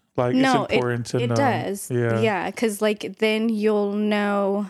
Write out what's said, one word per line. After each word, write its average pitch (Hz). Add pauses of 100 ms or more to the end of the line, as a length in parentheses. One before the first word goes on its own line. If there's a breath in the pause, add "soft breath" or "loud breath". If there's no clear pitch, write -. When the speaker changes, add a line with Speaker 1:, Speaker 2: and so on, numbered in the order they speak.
(160)
Speaker 1:
like, 123
Speaker 2:
No, 262
Speaker 1:
it's -
important 120
Speaker 2:
it, -
Speaker 1:
to 123
Speaker 2:
it 123
Speaker 1:
know. 120
Speaker 2:
does. -
Speaker 1:
Yeah. 120
Speaker 2:
Yeah, 196
'cause, 214
like, 208
then 220
you'll 208
know, 202